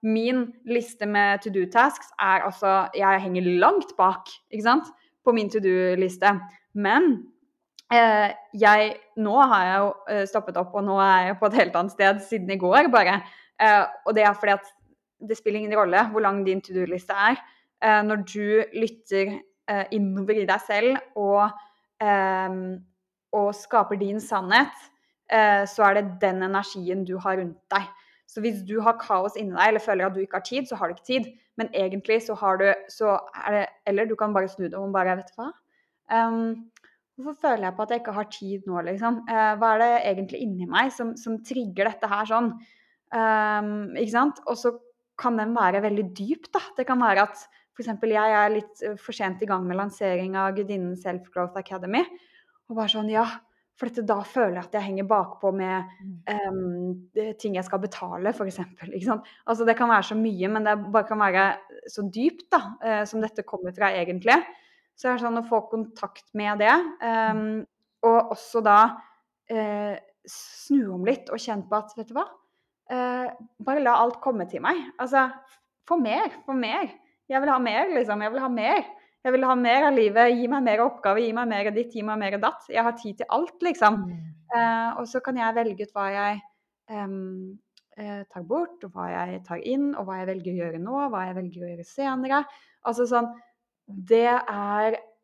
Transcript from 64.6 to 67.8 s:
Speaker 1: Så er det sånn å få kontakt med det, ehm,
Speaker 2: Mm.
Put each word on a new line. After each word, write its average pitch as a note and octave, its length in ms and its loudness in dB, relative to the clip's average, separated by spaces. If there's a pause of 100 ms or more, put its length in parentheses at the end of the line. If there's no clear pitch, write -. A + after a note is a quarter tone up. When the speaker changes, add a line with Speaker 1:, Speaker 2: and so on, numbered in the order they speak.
Speaker 1:
Så - 120 -4
er B3 80 0
det A3+ 80 -6
sånn A#3 180 -2
å A#3 60 -12
få A3 220 0
kontakt - 640 -10
med G#3 240 -4
det, G#3 120 6 (320)
ehm, A3+ 340 0
Speaker 2:
Mm. G#3+ 300 -6 (360)